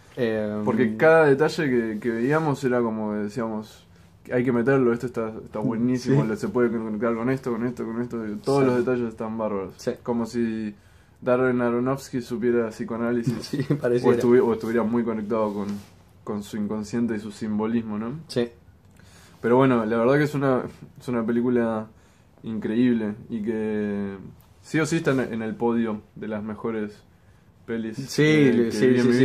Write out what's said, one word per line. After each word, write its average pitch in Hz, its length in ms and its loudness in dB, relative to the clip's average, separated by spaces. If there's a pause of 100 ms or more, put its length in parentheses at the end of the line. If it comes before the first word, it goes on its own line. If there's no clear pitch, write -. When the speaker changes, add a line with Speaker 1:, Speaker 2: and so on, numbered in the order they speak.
(160)
Speaker 1:
Em, 107 480 -2
Speaker 2:
porque 110 340 2
cada 160 300 6
detalle 151 420 2
que, 113 300 0
que 120 100 -4
veíamos 139 540 0
era 123 180 2
como 110 300 -2
que 104 60 -4
decíamos, 110 680 -6 (460)
"Hay 123 140 0
que 131 80 2
meterlo, 123 400 4
esto 120 140 -4
está, 113 220 -4 (160)
está - 140 -8
buenísimo, 123 640 0
Speaker 1:
Sí. 113 60 -2
Speaker 2:
lo, 107 80 -2
se 113 100 -4
puede 117 240 2
conectar 113 420 -2
con 113 160 -2
esto, 131 220 -2
con 113 160 -4
esto, 120 180 -6
con 113 160 -6
esto", 117 260 -8
y 104 100 -8
todos 139 240 0
Speaker 1:
Sí. 135 60 4
Speaker 2:
los 123 100 2
detalles 120 320 0
están 113 280 -8
bárbaros. 101 400 -4
Speaker 1:
Sí. - 140 -6 (120)
Speaker 2:
Como 117 220 -2
si 110 480 -4 (480)
Darren 127 400 2
Aronofsky 123 600 -2
supiera 117 480 0
psicoanálisis. 117 680 -4
Speaker 1:
<laughs> - 140 -12
Sí, 143 60 -4 (180)
pareciera. 123 400 4
Speaker 2:
O - 40 0
estuvi-, 123 220 6
o 113 120 4
estuviera 113 300 0
muy 117 200 2
conectado 110 500 -2
con, 101 140 -4 (560)
con 104 200 -6
su - 140 -12
inconsciente 107 580 -2
y 104 40 -4
su 104 120 -10
simbolismo, 110 680 -2
¿no? 117 120 -6 (160)
Speaker 1:
Sí. 120 200 -2 (920)
Speaker 2:
Pero 117 180 4
bueno, 127 280 4
la 113 120 0
verdad 123 180 4
que 151 80 4
es 147 100 -2
una, 135 300 0 (360)
es - 80 -20
una 120 160 -2
película 117 600 0 (560)
increíble 113 720 0 (160)
y 110 140 -6
que 104 720 -4 (480)
sí - 160 -4
o 156 80 0
sí 165 100 -2
está 165 140 0
en, 135 80 2 (120)
en 113 120 -6
el 110 100 -4
podio 113 480 -2 (140)
de 107 120 -10
las 107 160 -6
mejores 107 600 -8 (640)
pelis, 113 300 -6
Speaker 1:
Sí, 139 260 0
Speaker 2:
eh, 151 300 6
Speaker 1:
le-, 120 120 4
Speaker 2:
que 113 60 -2
Speaker 1:
sí, 107 160 4
Speaker 2:
vi 127 120 6
en - 40 4
Speaker 1:
sí, 123 60 4
Speaker 2:
mi 120 40 4
Speaker 1:
sí, 123 120 4